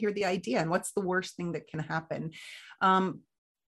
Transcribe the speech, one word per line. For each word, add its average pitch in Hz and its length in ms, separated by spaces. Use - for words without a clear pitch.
hear 208 100
the 202 120
idea? 185 340
And 160 100
what's 190 220
the 202 100
worst 180 340
thing 175 180
that 151 140
can 160 120
happen? 160 520
Um, 190 400